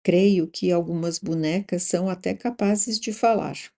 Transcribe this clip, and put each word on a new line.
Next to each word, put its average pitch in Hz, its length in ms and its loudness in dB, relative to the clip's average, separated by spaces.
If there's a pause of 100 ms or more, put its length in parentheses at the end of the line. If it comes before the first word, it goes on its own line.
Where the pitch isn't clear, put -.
Creio 180 460 4
que 180 240 -2
algumas 170 480 -2
bonecas 165 640 -2
são 185 260 0
até 185 240 -4
capazes 214 680 -2
de 214 140 -6
falar. 185 440 0 (200)